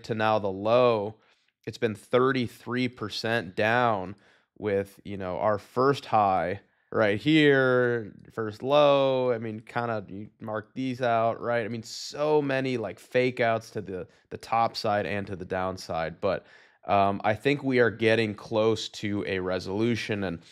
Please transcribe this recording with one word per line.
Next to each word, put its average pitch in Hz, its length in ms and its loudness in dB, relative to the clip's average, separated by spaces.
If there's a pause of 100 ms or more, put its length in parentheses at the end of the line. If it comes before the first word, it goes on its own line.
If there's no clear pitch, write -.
to 117 100 -6
now 110 240 2
the 101 100 -2
low, 110 680 2 (500)
it's 113 100 -10
been 110 180 -2
thirty-three 127 960 0
percent 113 680 -4
down 107 580 2 (440)
with, 98 460 -2
you 98 140 -10
know, 92 180 -6
our 104 220 2
first 135 480 0
high 95 540 2 (300)
right 107 300 2
here, 127 920 4 (220)
first 107 300 -8
low. 135 680 4
I 113 60 -2
mean, 113 220 -8
kinda 113 480 -6
you 104 200 -12 (120)
mark 110 320 -8
these 131 300 -6
out, 117 400 2
right? 117 240 -2
I - 20 -6
mean, 117 140 -6
so 151 580 0
many, 131 380 -2
like, 104 200 -6
fake 127 420 0
outs 113 320 0
to 110 100 -6
the, 90 240 -10 (240)
the - 80 -12
top 113 400 0
side 104 260 0
and 98 220 -4
to 98 100 -10
the 85 80 -12
downside. 90 800 -6
But, - 240 -2 (400)
um, 98 380 2
I 107 80 2
think 135 320 -2
we 131 140 2
are 117 120 6
getting 110 440 2
close 110 560 0
to 101 360 -4
a 95 120 -2
resolution, 98 840 -2
and 85 160 -6 (120)